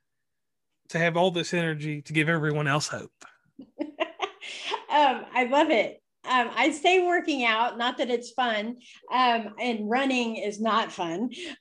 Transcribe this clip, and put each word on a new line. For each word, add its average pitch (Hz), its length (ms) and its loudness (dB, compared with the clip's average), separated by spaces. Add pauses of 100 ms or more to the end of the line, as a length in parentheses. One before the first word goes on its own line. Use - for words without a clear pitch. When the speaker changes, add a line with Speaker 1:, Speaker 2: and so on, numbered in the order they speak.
(880)
Speaker 1:
to 165 100 -2
have 170 180 2
all 180 140 4
this 175 220 -4
energy 156 500 -2
to 151 100 -10
give 156 160 2
everyone 151 380 0
else 147 200 0
hope? - 240 -10 (480)
Speaker 2:
<laughs> - 240 -12 (1040)
Um, 269 440 4
I 247 120 2
love 294 260 4
it. 202 320 0 (220)
Um, 240 300 2
I 262 160 4
say 359 340 4
working 349 400 0
out, 226 320 0
not 247 200 -2
that 262 140 -2
it's 233 200 -4
fun, 233 460 -2 (340)
um, 233 480 2
and 214 300 -2
running 247 460 0
is 202 260 -6
not 220 300 0
fun. 180 400 -4 (300)